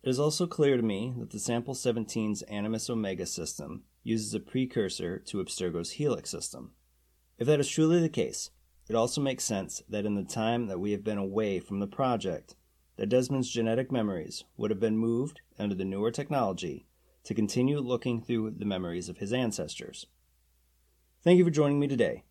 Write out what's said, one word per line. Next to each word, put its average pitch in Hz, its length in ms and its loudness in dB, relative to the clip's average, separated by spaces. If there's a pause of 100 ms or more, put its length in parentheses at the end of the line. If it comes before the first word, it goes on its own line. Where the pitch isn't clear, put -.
It 131 60 -2
is 131 120 2
also 151 260 2
clear 143 300 4
to 117 60 2
me 110 360 -2
that 113 120 -10
the 104 80 -10
Sample 120 360 -2
seventeen's 110 680 -2
Animus 107 460 -4
Omega 98 360 -2
system - 580 -8 (200)
uses 110 300 -2
a 107 60 -2
precursor 98 800 -2
to 95 240 -6
Abstergo's 87 480 -4
Helix 147 380 -4
system. - 420 -10 (640)
If 117 100 -2
that 151 120 4
is 139 80 0
truly 160 320 4
the 165 80 4
case, - 440 -4 (360)
it 110 80 -2
also 113 240 2
makes 135 240 0
sense 98 460 -4
that 104 160 -2
in 104 100 0
the 98 80 -2
time 117 440 0
that 92 120 -6
we 101 140 -2
have 101 100 -4
been 107 140 -2
away 98 420 0
from 101 220 -4
the 98 60 -2
project, 104 680 -2 (400)
that 104 140 -2
Desmond's 127 400 2
genetic 117 420 0
memories 104 540 -2 (100)
would 107 160 0
have 98 80 0
been 110 180 2
moved 117 440 0 (180)
under 101 160 0
the 95 80 -4
newer 101 280 0
technology 95 720 -2 (400)
to - 80 -4
continue 127 460 6
looking 123 420 0
through 110 300 0
the 107 140 -6
memories 90 440 -2
of 90 80 -10
his 104 160 -2
ancestors. 110 720 -4 (1160)
Thank 180 160 8
you 180 60 8
for 170 80 4
joining 143 300 4
me 143 60 2
today. 117 440 0